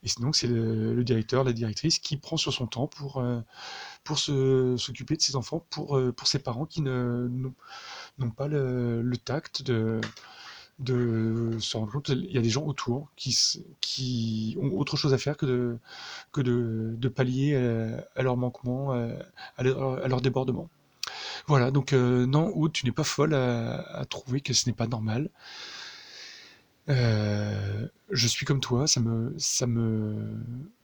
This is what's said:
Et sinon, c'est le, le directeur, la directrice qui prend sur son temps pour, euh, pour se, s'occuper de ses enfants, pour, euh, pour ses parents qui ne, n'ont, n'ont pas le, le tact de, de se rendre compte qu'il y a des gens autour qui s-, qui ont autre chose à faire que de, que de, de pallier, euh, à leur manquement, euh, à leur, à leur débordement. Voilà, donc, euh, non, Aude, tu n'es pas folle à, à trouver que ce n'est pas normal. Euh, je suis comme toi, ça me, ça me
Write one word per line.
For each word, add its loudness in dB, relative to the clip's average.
Et -8
sinon, -2
c'est 2
le, 2
le 2
directeur, 2
la 2
directrice 0
qui -4
prend -4
sur 0
son -4
temps -4
pour, -8
euh, -2
pour -2
se, 4
s'occuper -4
de -2
ses 0
enfants, -4
pour, 0
euh, 2
pour -4
ses 2
parents -4
qui -6
ne, 0
n'ont, -4
n'ont 0
pas -4
le, 0
le 0
tact -6
de, 2
de 2
se -4
rendre -2
compte -4
qu'il 0
y 2
a 4
des 4
gens 2
autour -2
qui -6
s-, 2
qui -2
ont 0
autre 0
chose 2
à 4
faire -2
que -2
de, 0
que -2
de, 0
de 0
pallier, 2
euh, 0
à -2
leur 2
manquement, -2
euh, -2
à -2
leur, 0
à -2
leur 2
débordement. 0
Voilà, 6
donc, 2
euh, 6
non, 4
Aude, 2
tu -2
n'es 2
pas 0
folle 2
à, 0
à -8
trouver -4
que -4
ce 2
n'est 0
pas 0
normal. -2
Euh, 2
je 2
suis -2
comme 2
toi, 2
ça 2
me, 2
ça 0
me 0